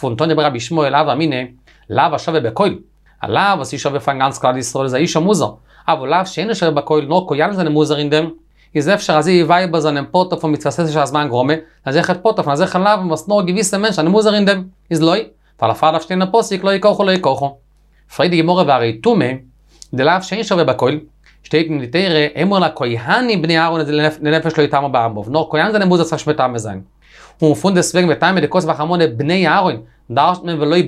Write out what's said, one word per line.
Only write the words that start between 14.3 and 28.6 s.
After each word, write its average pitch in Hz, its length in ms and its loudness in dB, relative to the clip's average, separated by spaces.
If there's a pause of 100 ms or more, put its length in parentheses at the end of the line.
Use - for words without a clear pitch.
אין 208 100 2
דעם, 190 200 0 (260)
איז 160 120 0
לא, 165 120 4 (420)
פאר 113 120 0
דער 113 60 0
פאדער 160 260 2
שטייט - 100 -12
אין 185 80 -2
דער 190 140 0
פסוק, 202 320 0
לא 196 60 2
ייקחו, 202 340 2
לא 190 60 2
ייקחו. 139 460 0 (600)
פרעגט 165 140 2
די 170 120 2
גמרא, 175 240 2
והרי 120 360 2
טמא, 208 240 2 (680)
דלאו 156 280 2
שאין 208 220 -6
שווה 185 200 0
בכל, 131 340 0 (440)
שטייט 160 240 0
אין 156 140 -4
די 123 60 -8
תורה, 151 560 0
אמר 196 160 2
לכהנים 165 840 0
בני 165 160 2
אהרון, 165 220 0 (400)
לנפש 156 380 0
לא 151 40 6
יטמא 143 260 0
באמבו, 117 400 0
נאר 151 220 0
כהנים 160 200 0
זיינען 202 180 2
מוזר 175 160 4
צו 160 140 -4
שמיטה 147 380 -2
זיין. 107 240 -8 (600)
און 151 120 6
פון 196 200 0
דעסוועגן, 180 360 2
וטמא 170 300 2
די 147 80 2
כוס 180 160 0